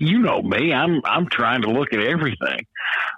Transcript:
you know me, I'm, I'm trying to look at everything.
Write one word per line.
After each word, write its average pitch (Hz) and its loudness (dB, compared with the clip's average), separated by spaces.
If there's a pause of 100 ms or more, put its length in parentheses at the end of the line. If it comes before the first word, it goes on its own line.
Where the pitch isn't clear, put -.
you 165 2
know 113 2
me, 110 0
I'm, 151 2
I'm 156 0
trying 120 0
to 107 0
look 135 0
at 110 0
everything. 120 -2 (520)